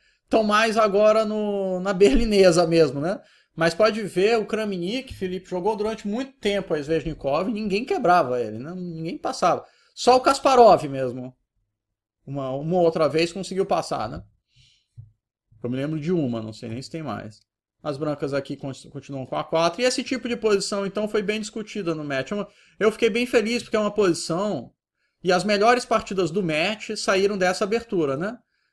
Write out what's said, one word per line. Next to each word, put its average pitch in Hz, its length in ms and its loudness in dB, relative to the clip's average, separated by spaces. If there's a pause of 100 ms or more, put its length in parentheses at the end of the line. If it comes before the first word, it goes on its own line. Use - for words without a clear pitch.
(300)
tão 220 140 2
mais 214 340 2
agora 214 480 4
no, 202 560 -4
na 190 100 -2
berlinesa 190 760 6
mesmo, 156 360 4
né? 190 200 -4 (320)
Mas 165 200 0
pode 214 300 2
ver, 202 360 2
o 208 60 -4
Kramnik, 208 680 -6
Felipe, 185 360 -8
jogou 185 260 -2
durante 214 320 -6
muito 247 320 -6
tempo 202 340 -2
a 151 60 0
Sveshnikov 151 680 -2
e 240 40 -2
ninguém 208 300 -4
quebrava 175 560 2
ele, 110 180 -6
né? 143 160 -12
Ninguém 175 440 -10
passava. - 480 -2 (280)
Só - 220 4
o 254 60 4
Kasparov 247 640 8
mesmo. 131 500 -6 (880)
Uma, 139 260 -6
uma 156 280 -2
outra 165 300 4
vez 160 240 0
conseguiu 190 320 -4
passar, 147 420 -2
né? 147 160 -10 (1400)
Eu 123 80 -8
me 123 60 -4
lembro 151 240 -4
de 147 100 -6
uma, 131 320 -2
não 110 120 -10
sei 113 160 -14
nem 117 120 -10
se - 80 -16
tem 160 140 -10
mais. 107 380 -10 (420)
As 147 140 -6
brancas 147 360 -4
aqui 139 220 -4
con-, 139 160 -10 (180)
continuam 135 360 -12
com 151 100 -8
A 151 80 -4
quatro. 170 380 0
E - 20 -2
esse 254 180 0
tipo 247 280 -6
de 233 80 -4
posição, 202 480 0
então, 208 220 -4
foi 214 140 -2
bem 214 200 -4
discutida 208 520 -6
no 151 100 -8
match. 135 280 -4
Eu, 208 160 -6 (320)
eu 214 140 4
fiquei 226 160 2
bem 233 160 -2
feliz, 233 360 0
porque - 140 -6
é 214 40 2
uma 208 120 0
posição. 180 840 -2 (480)
E 180 120 0
as 180 100 2
melhores 214 400 2
partidas 190 480 -2
do 190 100 -2
match 180 540 -2
saíram 202 420 0
dessa 185 280 0
abertura, 190 500 -2
né? 202 220 -6 (340)